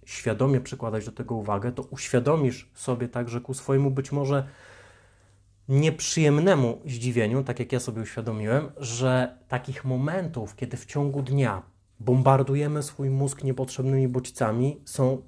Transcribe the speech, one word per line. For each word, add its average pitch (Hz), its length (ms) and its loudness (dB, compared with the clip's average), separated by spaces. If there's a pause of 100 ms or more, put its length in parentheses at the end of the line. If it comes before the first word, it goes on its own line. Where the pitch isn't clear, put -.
świadomie 131 560 0
przykładać 110 440 -6
do 113 60 -10
tego 123 240 -6
uwagę, 104 360 -2
to 123 120 -8
uświadomisz 135 880 0
sobie 123 340 -4
także 120 340 -4
ku 131 120 -8
swojemu 139 380 2
być 135 200 -4
może 139 360 0 (1200)
nieprzyjemnemu 151 1160 4
zdziwieniu, 120 580 0
tak 123 160 -6
jak 120 120 -6
ja 127 80 0
sobie 113 220 -6
uświadomiłem, 110 760 -2
że 127 600 0 (100)
takich 131 380 -6
momentów, 135 720 -2
kiedy 123 220 -8
w - 80 -18
ciągu 143 360 -2
dnia 127 420 0 (360)
bombardujemy 135 840 4
swój 139 260 -4
mózg 135 340 0
niepotrzebnymi 131 640 0
bodźcami, 123 800 0
są 131 420 0